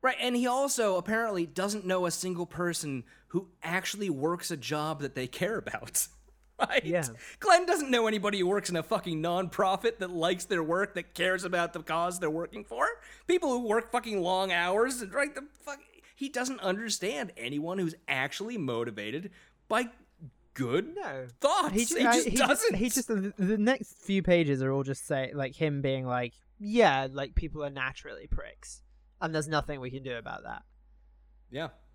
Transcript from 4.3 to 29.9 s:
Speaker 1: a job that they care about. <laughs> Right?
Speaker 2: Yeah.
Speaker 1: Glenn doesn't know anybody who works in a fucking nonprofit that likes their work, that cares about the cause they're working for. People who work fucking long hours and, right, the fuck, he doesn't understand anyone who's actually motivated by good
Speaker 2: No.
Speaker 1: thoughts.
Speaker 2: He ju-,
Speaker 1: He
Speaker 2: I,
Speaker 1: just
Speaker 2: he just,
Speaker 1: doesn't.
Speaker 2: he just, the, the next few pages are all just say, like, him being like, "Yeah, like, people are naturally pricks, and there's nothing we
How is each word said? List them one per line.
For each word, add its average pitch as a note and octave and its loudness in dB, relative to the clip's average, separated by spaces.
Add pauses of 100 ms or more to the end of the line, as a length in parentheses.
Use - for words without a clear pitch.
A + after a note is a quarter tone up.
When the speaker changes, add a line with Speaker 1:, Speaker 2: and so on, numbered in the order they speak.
Speaker 1:
a E3+ -4
job D3+ -4
that C#3+ -6
they B2+ -6
care G3+ -2
about. - -4
<laughs> - -20 (520)
Right? C#4 2
Speaker 2:
Yeah. E3 0 (340)
Speaker 1:
Glenn F4+ 6
doesn't D#4+ 0
know A#3+ 4
anybody G#3 0
who F3+ 4
works G3+ 0
in F3 -2
a D#3+ 0
fucking E3+ -2
nonprofit F#3+ 0
that F#3 -4
likes F3+ 0
their F3 0
work, F3+ 0
that - -8
cares F#3 0
about F3 0
the E3+ -10
cause E3+ -2
they're E3+ 0
working F3 -6
for. A#3+ -2 (420)
People F4 4
who B3 0
work A3+ 2
fucking A3+ 0
long F#3 2
hours G3+ 2
and, F#3+ -10
right, D4 0
the C4+ -10 (180)
fuck, C#4+ -10 (360)
he C#4 -6
doesn't B3+ -4
understand G3+ -2
anyone D3 -4
who's E3+ -2 (140)
actually D3 -2
motivated A#2 -4 (380)
by A#3 2 (680)
good D3 0
Speaker 2:
No. C3+ -8 (120)
Speaker 1:
thoughts. E4 2
Speaker 2:
He A3+ 2
ju-, E4 0
Speaker 1:
He B3+ 6
Speaker 2:
I, A#3 8
Speaker 1:
just B3+ 4
Speaker 2:
he A3 0
just, B3+ 6
Speaker 1:
doesn't. G#4+ 4
Speaker 2:
he A3+ 2
just, - 0
the, G3+ -2
the G3+ 2
next A#3 2
few G3 0
pages D#3+ 6
are C3 2
all C3+ 0
just C3 -6
say, C3+ -2
like, C3+ -4
him D3 0
being C3+ 0
like, B2 -2 (260)
"Yeah, G3+ 4
like, C#3 -6
people D3+ -2
are C#3+ -4
naturally C3+ -8
pricks, - -6 (400)
and D#3+ -2
there's D#3 0
nothing D3+ -2
we B2+ -8